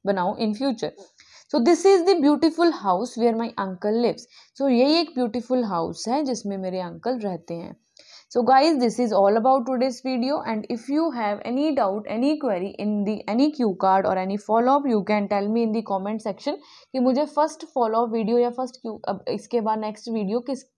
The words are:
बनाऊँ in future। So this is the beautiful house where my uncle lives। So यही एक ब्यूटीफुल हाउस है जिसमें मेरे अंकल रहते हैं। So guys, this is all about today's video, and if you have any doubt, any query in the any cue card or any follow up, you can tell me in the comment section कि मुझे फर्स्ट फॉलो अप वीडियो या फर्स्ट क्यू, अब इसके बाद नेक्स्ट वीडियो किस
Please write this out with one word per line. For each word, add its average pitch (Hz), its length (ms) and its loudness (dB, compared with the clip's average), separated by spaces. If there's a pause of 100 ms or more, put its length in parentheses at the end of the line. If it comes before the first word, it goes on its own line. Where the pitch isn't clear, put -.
बनाऊँ 196 300 0 (100)
in 214 140 -2
future। 254 300 -2 (640)
So 302 120 4
this 339 260 4
is 349 160 4
the 381 140 4
beautiful 311 500 4 (120)
house 202 340 -2
where 226 240 2
my 233 80 -4 (160)
uncle 208 400 -2
lives। - 200 -4 (340)
So 277 80 2
यही 277 320 4
एक 320 140 -4
ब्यूटीफुल 247 500 -2
हाउस 175 440 -4
है 277 160 0
जिसमें 208 340 -6
मेरे 185 220 -6
अंकल 180 380 -6
रहते 180 360 -8
हैं। - 220 -12 (560)
So 240 160 2
guys, 285 320 6
this 233 220 0
is 220 160 0
all 196 200 4
about 262 280 4
today's 262 400 0
video, 262 320 -2 (140)
and 214 200 -4
if 226 220 -8
you 320 180 2
have 214 260 -2 (120)
any 277 260 0
doubt, 214 380 -2
any 262 180 2 (100)
query 196 260 -2 (160)
in 208 60 0 (160)
the 214 80 0 (200)
any 269 180 4
cue 233 180 0 (140)
card 190 260 4
or - 20 0 (100)
any 190 200 -4
follow 240 380 2
up, 285 100 -4
you 214 80 2 (120)
can 202 200 0
tell 202 240 0
me 233 140 2
in 214 80 -2
the 226 140 -2
comment 202 360 -4
section 277 320 -6 (340)
कि 262 140 -2
मुझे 262 180 2 (120)
फर्स्ट 311 280 0 (100)
फॉलो 233 320 2
अप 220 60 -6
वीडियो 226 260 0
या 240 200 2
फर्स्ट 254 240 -8
क्यू, 220 100 -10 (160)
अब 196 200 -6
इसके 220 320 -4
बाद 220 180 -2
नेक्स्ट 214 340 -8
वीडियो 220 280 -2 (100)
किस 262 140 -6 (140)